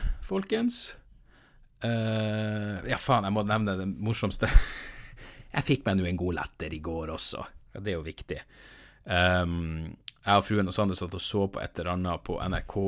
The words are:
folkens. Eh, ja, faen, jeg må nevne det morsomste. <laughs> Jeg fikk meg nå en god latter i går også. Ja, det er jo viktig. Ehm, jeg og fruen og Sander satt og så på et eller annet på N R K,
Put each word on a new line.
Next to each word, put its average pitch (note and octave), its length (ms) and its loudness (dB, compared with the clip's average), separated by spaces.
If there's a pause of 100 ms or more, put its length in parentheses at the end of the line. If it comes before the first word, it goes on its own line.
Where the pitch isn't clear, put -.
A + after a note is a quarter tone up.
(240)
folkens. A3 680 -2 (920)
Eh, G#2+ 920 0 (100)
ja, B2+ 80 0
faen, A#2 320 4
jeg G2+ 80 2
må G#2 80 2
nevne G#2 320 2
det F#2+ 160 -2
morsomste. G#2+ 600 -2
<laughs> - 1000 2
Jeg - 140 -2
fikk C#3+ 180 2
meg G2 140 2
nå F#2 100 2
en F2+ 80 -2
god F2 220 -2
latter D#2+ 340 -8
i D#2+ 80 -8
går D#2+ 320 -6
også. - 300 -6 (320)
Ja, G2+ 100 -10
det G#2 80 -2
er E2+ 60 -2
jo D#2 80 -8
viktig. - 320 -8 (720)
Ehm, E2+ 800 2 (320)
jeg G2+ 180 6
og - 60 -2
fruen G2+ 240 2
og - 20 -4
Sander G2 240 0
satt F2+ 220 -6
og - 20 -6
så G2+ 220 0 (100)
på - 80 -6
et - 160 -8
eller F2 160 -4
annet F2+ 320 -2
på F2 160 -4
N F#2 160 -2
R E2 80 -2
K, G2 240 -2